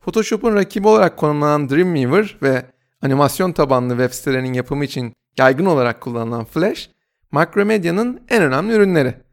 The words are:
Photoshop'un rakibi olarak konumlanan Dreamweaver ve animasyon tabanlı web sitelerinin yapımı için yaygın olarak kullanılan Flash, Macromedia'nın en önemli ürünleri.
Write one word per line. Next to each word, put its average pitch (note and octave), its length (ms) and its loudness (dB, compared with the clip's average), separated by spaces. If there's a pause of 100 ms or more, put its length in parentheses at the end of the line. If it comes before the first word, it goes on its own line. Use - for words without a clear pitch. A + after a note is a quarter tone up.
Photoshop'un A3 520 -2
rakibi G3 320 0
olarak G#3+ 300 4
konumlanan D3 520 0
Dreamweaver E3 720 0
ve C3 240 0 (360)
animasyon C#3 500 0
tabanlı B2+ 420 0
web B2 180 0
sitelerinin C3 420 -4
yapımı C#3 320 -4
için B2 280 -8 (240)
yaygın C3+ 280 2
olarak C3 360 0
kullanılan A#2 440 -6
Flash, F3+ 440 -4 (420)
Macromedia'nın G3+ 1000 -2
en A3+ 140 4
önemli D3+ 300 0
ürünleri. F3+ 420 2 (160)